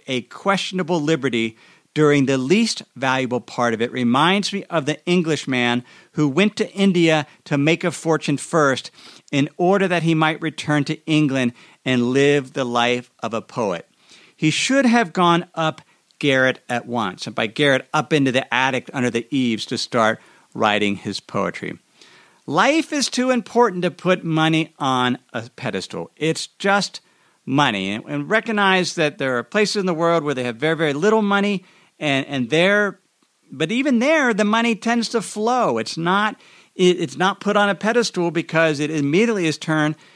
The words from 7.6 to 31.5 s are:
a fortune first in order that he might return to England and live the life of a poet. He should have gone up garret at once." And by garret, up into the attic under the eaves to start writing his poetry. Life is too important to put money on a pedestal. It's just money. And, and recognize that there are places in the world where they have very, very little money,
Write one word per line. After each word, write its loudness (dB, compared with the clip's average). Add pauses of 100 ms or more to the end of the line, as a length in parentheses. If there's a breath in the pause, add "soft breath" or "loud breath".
a -2
fortune -2
first 0 (400 loud breath)
in 0
order 2
that 0
he 2
might 0
return -2
to -8
England 2 (320 loud breath)
and 0
live 2
the -4
life 0 (100)
of -8
a -4
poet. -6 (480 soft breath)
He 0
should 2
have 2
gone 2
up -4 (380 soft breath)
garret 2
at -4
once." -6
And -12
by -2
garret, 0
up -2
into 2
the -2
attic 0
under -2
the -4
eaves -2
to -6
start 0 (320 soft breath)
writing 0
his -8
poetry. -6 (680 soft breath)
Life 0
is -2
too 0
important 0
to 0
put -2
money 0
on 0 (160)
a -8
pedestal. -8
It's -4
just -2 (440 soft breath)
money. 0
And, -8
and -8
recognize 0
that -2
there -2
are -4
places -2
in -2
the 0
world 2
where -2
they -4
have -6
very, 0
very 0
little 2
money, 0 (340 soft breath)